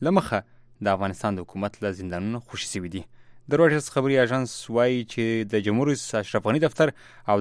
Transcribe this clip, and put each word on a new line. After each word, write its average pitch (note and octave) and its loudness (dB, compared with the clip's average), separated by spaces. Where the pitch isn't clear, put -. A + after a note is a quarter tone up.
له D3+ 0
مخه G#2+ 0
د G2+ -2
افغانستان G2 -2
د F2 -10
حکومت G2+ -6
له G2+ -2
زندانونو F#2 -6
خوشي - -10
سوي F2+ -6
دي. F2+ -8
د C#3+ 2
رویټرز D3+ 4
خبري C3+ 2
اژانس B2 0
وایي B2 4
چې A2+ -2
د A2 2
جمهور A2+ 2
رئیس C#3+ 0
اشرف G#2 -2
غني B2 2
دفتر D#3 4
او G#2 6